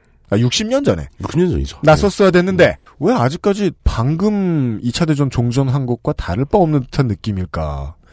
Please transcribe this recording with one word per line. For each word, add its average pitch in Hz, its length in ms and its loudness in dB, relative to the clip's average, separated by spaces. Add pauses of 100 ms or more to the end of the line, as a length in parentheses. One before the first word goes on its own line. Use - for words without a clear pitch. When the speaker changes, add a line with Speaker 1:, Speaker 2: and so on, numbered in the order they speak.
(300)
Speaker 1:
아, - 80 2
육십 123 300 0
년 269 160 0
전에. 85 240 0 (140)
Speaker 2:
육십 98 180 -4
년 180 120 4
전이죠. 69 320 -4
Speaker 1:
났었어야 180 480 4
됐는데 175 440 2 (240)
Speaker 2:
음. 147 80 0
Speaker 1:
왜 240 60 4
아직까지 196 580 0 (140)
방금 160 1000 0
이 120 80 -2
차 - 140 -2
대전 143 240 0
종전한 127 560 0
것과 120 280 -4
다를 104 300 -4
바 180 140 2
없는 151 240 2
듯한 131 260 -2
느낌일까? 82 880 -4 (180)